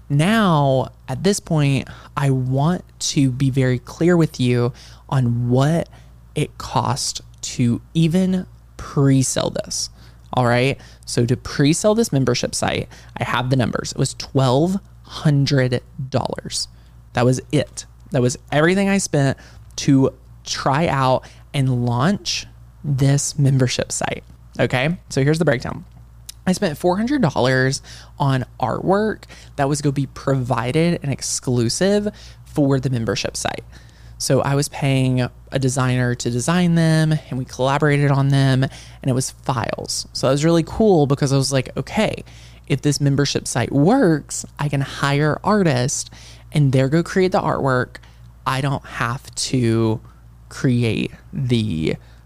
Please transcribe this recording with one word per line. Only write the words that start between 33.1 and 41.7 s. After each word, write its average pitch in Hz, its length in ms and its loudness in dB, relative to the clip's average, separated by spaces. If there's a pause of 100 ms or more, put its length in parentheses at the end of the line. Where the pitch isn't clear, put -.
site. - 280 -6 (540)
So 135 220 2
I 139 160 0
was 143 120 -2
paying 131 520 0
a - 380 -6
designer 127 580 0
to 120 140 -4
design 170 440 2
them, 160 400 2 (160)
and 127 80 -6
we 131 60 -6
collaborated 143 640 2
on 139 180 2
them, 135 360 4
and - 440 -8
it 127 60 2
was 131 160 -2
files. - 840 -6
So - 140 -2
that 131 60 4
was 143 120 0
really 165 220 4
cool, 185 400 4
because 135 260 0
I 139 40 4
was 139 160 0
like, 131 240 -2